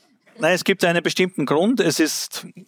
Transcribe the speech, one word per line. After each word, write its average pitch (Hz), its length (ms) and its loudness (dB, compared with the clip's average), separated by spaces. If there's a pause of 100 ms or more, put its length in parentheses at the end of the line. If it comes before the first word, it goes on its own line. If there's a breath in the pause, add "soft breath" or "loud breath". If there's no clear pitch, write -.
(380)
nein, 156 140 2
es 175 120 -2
gibt 190 200 0
einen 170 180 2
bestimmten 180 440 -2
Grund. 196 340 0
Es 165 200 0
ist, - 460 -2 (200)